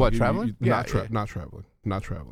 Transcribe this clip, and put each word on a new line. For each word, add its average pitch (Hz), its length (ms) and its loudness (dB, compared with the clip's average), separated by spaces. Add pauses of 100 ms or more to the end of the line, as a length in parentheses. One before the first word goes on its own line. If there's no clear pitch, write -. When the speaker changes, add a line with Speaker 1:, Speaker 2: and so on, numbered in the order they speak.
Speaker 1:
Like, 113 80 6
you, 117 60 2
Speaker 2:
traveling? 180 280 2
Speaker 1:
you, 107 140 -6
not 120 260 2
Speaker 2:
Yeah, - 60 -8
Speaker 1:
tra-, 101 80 2
Speaker 2:
yeah. 95 100 -6
Speaker 1:
not 104 160 -2
traveling. - 380 -12 (200)
Not 101 160 -2
traveling. - 300 -10